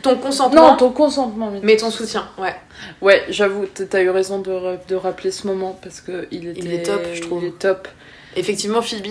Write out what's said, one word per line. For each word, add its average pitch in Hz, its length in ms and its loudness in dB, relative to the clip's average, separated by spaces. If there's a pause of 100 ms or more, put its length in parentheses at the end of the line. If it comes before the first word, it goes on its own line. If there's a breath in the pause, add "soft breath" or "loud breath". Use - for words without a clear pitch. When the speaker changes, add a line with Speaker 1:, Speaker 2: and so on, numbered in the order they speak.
Speaker 1:
Ton 262 160 4
consentement. 269 540 6
Speaker 2:
Non, 269 60 6
ton 254 140 6
consentement, 247 600 0
mais 202 120 -8
Speaker 1:
Mais 214 140 6
Speaker 2:
ton 220 100 0
Speaker 1:
ton 220 40 -4
soutien, 214 360 -8 (100)
ouais. » 185 180 -6 (460 loud breath)
Speaker 2:
Ouais, 196 280 6
j'avoue, 202 360 0
t-, 190 220 -8
t'as 190 140 0
eu 185 80 4
raison 190 300 -2
de 190 120 -6
re-, 185 260 -6 (100)
de 190 80 -2
rappeler 190 360 -4
ce 196 160 -8
moment, 190 360 -6
parce - 180 -18
que 180 300 -10
il 170 180 -12
était, 175 120 -12
Speaker 1:
Il 170 120 -6
est 170 100 -4
top, 170 180 -2 (120)
je 170 80 -10
trouve. 175 220 -6
Speaker 2:
il 175 60 -4
est 165 100 -16
top. 190 280 0 (480 loud breath)
Speaker 1:
Effectivement, 202 460 -2
Phoebe, 214 300 -6